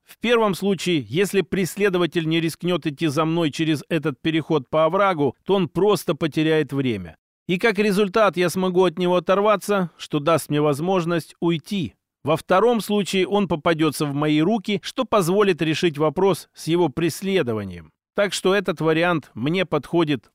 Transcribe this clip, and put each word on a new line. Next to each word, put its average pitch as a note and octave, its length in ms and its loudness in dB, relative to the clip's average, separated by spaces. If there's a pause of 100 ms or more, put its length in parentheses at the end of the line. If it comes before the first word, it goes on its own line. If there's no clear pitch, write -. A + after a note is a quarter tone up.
В - 120 -20
первом A3 380 0
случае, F3 500 -2
если F#3 360 0
преследователь F3 840 -2
не D#3+ 120 0
рискнет E3 480 -2
идти D#3+ 200 -2
за D3+ 180 0
мной D#3+ 260 0
через D#3 380 -2
этот D#3 320 -2
переход D#3+ 480 0
по D#3 160 2
оврагу, E3+ 580 2
то F#3+ 120 0
он F#3 120 0
просто F3+ 480 0
потеряет D#3 560 0
время. A#2 460 -4 (320)
И F#3 80 0
как G#3+ 200 0
результат G#3 600 2
я F3 120 2
смогу F#3 360 2
от E3+ 120 -2
него F3+ 200 2
оторваться, G3 800 0
что - 220 -4
даст D3+ 300 0
мне D3 120 0
возможность E3 800 0
уйти. E3+ 540 -4 (280)
Во D3+ 140 0
втором A3 420 2
случае G3 480 -2
он G3+ 220 0
попадется D#3+ 560 0
в C#3+ 80 -4
мои D3+ 260 0
руки, G3+ 420 0
что - 220 -4
позволит G3 580 2
решить D#3 360 -2
вопрос D#3 560 0
с - 140 -16
его E3+ 200 2
преследованием. B2 1040 -4 (240)
Так G3+ 160 0
что F#3+ 240 0
этот F#3+ 240 -2
вариант D#3+ 540 0
мне D#3+ 320 -2
подходит D3 680 -2